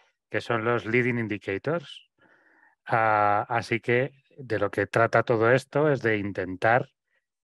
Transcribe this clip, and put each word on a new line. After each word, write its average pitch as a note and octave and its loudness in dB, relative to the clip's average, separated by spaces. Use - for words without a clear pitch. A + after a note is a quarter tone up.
que G#2 -6
son A2+ -4
los A#2 -2
leading A#2+ 0
indicators. A2 -6
Ah, G#2+ 2
así A#2 -2
que B2 -2
de A2+ -6
lo G2 -2
que G2+ -2
trata A2+ 2
todo A2+ 2
esto C#3+ 2
es B2+ -2
de A2 0
intentar, G2+ -2